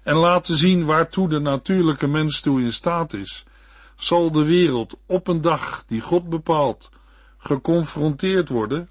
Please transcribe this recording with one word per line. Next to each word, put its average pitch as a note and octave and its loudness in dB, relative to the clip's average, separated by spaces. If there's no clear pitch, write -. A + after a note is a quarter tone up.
en D3 0
laten F3 2
zien F3 4
waartoe E3 0
de D3+ -2
natuurlijke D3 0
mens D3 0
toe C3+ 0
in A#2+ -2
staat E3+ -4
is, G2 -10
zal E3+ 2
de D3+ 2
wereld D3+ 2
op F#3 -2
een E3+ 0
dag D#3 -2
die A2 -4
God F3 -2
bepaalt D#3 -2
geconfronteerd D#3+ 0
worden B2+ -2